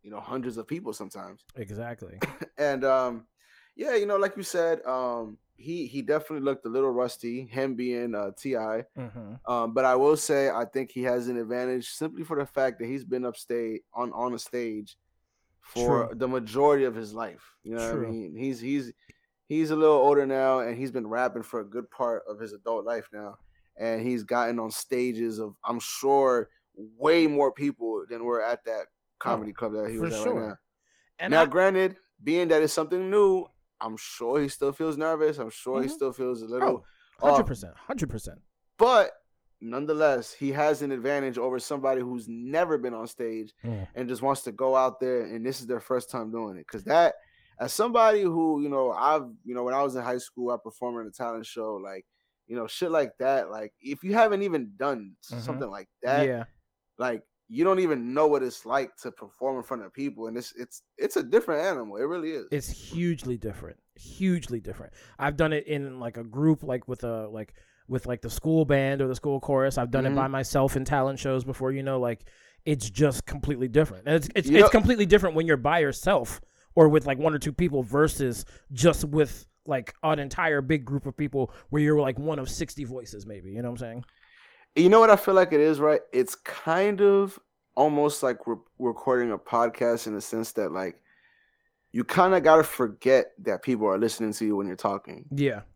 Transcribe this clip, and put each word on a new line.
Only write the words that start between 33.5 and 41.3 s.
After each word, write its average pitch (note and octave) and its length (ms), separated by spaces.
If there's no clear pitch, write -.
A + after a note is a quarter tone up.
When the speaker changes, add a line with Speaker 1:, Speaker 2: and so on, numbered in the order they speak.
Speaker 1:
I'm A2 160
sure A#2+ 440
he C#3+ 80
still C#3 240
feels D#3 240
nervous. D#3 420
I'm A2+ 120
sure B2+ 300
he C3 60
Speaker 2:
Mm-hmm. C#3+ 80
Speaker 1:
still C3+ 180
feels B2+ 300
a A2 40
little A#2+ 380
Speaker 2:
Oh, - 60
hundred C#3+ 140
Speaker 1:
off. - 40
Speaker 2:
percent, G2+ 300
hundred G3 340
percent. G2 300
Speaker 1:
But A#3 360
nonetheless, C#3 720
he C#3 200
has D3 300
an C#3 100
advantage C3 460